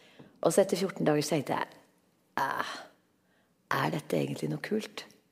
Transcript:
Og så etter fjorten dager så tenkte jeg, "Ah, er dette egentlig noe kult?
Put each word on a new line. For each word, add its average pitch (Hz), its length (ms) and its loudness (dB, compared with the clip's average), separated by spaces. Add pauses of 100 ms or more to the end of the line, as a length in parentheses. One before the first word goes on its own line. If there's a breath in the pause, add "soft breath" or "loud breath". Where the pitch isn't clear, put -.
(400 loud breath)
Og 165 120 4
så 196 100 8
etter 185 180 0
fjorten 175 280 0
dager 151 180 2
så - 80 0
tenkte 147 240 0
jeg, - 180 -6 (640)
"Ah, - 300 -4 (1040 loud breath)
er 139 180 2
dette 165 240 -2
egentlig 143 320 -2
noe 151 160 -4
kult? - 380 -4 (300)